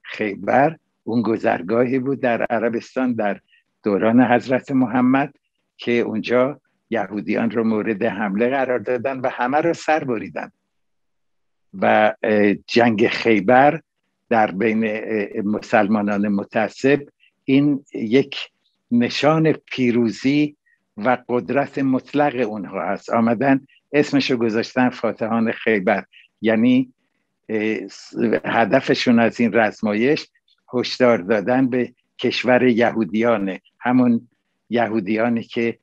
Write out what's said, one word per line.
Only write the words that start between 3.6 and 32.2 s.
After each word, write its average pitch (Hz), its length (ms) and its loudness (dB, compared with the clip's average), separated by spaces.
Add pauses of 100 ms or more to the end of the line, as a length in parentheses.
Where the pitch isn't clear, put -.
دوران 110 380 4
حضرت 120 500 2
محمد 127 640 0 (420)
که - 140 -6
اونجا 120 720 0 (280)
یهودیان 104 640 -2
رو 113 120 -2
مورد 110 400 -2
حمله 107 460 -2
قرار 127 300 -2
دادن 127 400 -4
و 127 120 -4
همه 123 260 -2
رو 165 160 0
سر 156 300 -2
بریدن 113 480 -8 (1300)
و، 110 340 4 (100)
اه، 104 300 2
جنگ 117 540 2
خیبر 123 760 4 (480)
در 110 220 2
بین، 110 340 0
اه، 107 560 -4
مسلمانان 104 840 0
متعصب 110 720 0 (460)
این 143 480 2
یک 123 420 0 (560)
نشان 143 600 2
پیروزی 127 1040 0 (420)
و 120 200 0 (120)
قدرت 123 500 -2
مطلق 135 680 -2
اونها 95 320 -8
هست. 95 280 -6
آمدن 117 520 2 (320)
اسمشو 143 440 0
گذاشتن 117 520 0
فاتحان 113 640 -2
خیبر، 104 520 0 (380)
یعنی، 123 480 2 (600)
اه، 107 380 -4
س-، - 280 -20 (300)
هدفشون 117 760 2
از 113 200 2
این 117 140 2
رزمایش 110 720 0 (460)
هشدار 120 440 2
دادن 110 520 0
به 123 240 -4 (260)
کشور 123 440 2